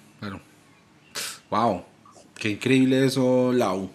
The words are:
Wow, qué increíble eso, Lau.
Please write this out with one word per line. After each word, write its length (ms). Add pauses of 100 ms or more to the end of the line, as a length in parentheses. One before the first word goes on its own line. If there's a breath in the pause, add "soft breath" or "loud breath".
(1500 loud breath)
Wow, 320 (520)
qué 160
increíble 540
eso, 480
Lau. 420